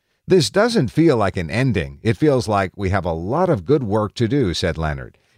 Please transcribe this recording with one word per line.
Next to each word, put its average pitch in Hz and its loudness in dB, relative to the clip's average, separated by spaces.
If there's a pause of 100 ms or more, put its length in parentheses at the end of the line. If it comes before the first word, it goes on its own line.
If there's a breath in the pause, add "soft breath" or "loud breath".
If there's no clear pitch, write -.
(280)
"This 170 4
doesn't 214 0
feel 156 4
like 98 0
an 82 -4
ending. 95 -2
It 110 0
feels 131 2
like 98 -2
we 95 -4
have 92 -2
a 87 -2
lot 120 -2
of 104 -2
good 143 2
work 104 -2
to 117 0
do," 110 0
said 82 -2
Leonard. 71 -6 (200)